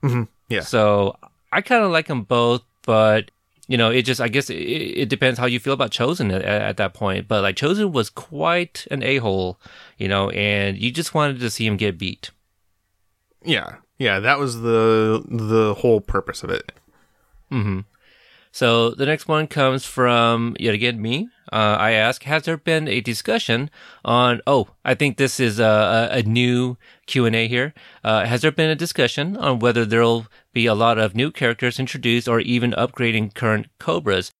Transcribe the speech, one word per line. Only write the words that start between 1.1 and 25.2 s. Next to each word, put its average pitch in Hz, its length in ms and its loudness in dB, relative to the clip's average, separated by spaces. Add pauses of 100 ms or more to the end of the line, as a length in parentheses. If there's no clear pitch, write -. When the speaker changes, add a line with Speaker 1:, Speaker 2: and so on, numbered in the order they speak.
Speaker 2:
I 147 100 0
kinda 226 260 2
like 160 220 0
'em 127 140 -2
both, 120 400 2 (200)
but, 110 480 4 (360)
you 127 100 -2
know, 117 140 4
it 123 120 2
just, 120 180 -2
I 117 80 -2
guess 131 200 -2
it, - 60 -8
it 113 540 -4
depends 127 300 0
how 123 60 -2
you 123 140 0
feel 139 140 -2
about 131 180 -2
Chozen 123 420 -2
at, 95 100 -2
at 104 340 -2
that 98 160 -2
point. 98 340 -4
But, 107 140 2
like, 98 140 0
Chozen 190 360 0
was 120 180 0
quite 165 840 -4
an 139 120 -4
a-hole, 98 560 -2 (380)
you 98 100 -4
know, 98 240 0
and 101 460 0
you 113 140 -2
just 135 220 -6
wanted 147 260 0
to 120 100 -2
see 113 160 -4
him 104 120 0
get 101 200 -2
beat. - 340 -10 (1120)
Speaker 1:
Yeah. 127 320 -2 (220)
Yeah, 101 220 2
that 131 200 2
was 123 220 -4
the, 110 640 2
the 110 500 0
whole 113 260 2
purpose - 420 -4
of - 60 -10
it. - 220 -6 (800)
Speaker 2:
Mm-hmm. 98 300 -2 (680)
So 117 400 2
the 135 140 -4
next 151 220 -4
one 156 200 0
comes 131 380 0
from, 117 720 2
yet 107 140 0
again, 113 280 -2
me. 135 280 -4 (220)
Uh, 107 260 2
I 107 140 2
ask, 113 320 2
"Has 151 200 -2
there 165 140 -4
been 160 300 -2
a 117 140 -2
discussion 120 680 -2 (360)
on," 120 420 2
oh, 135 220 2 (160)
I 131 100 2
think 139 220 -2
this 135 240 0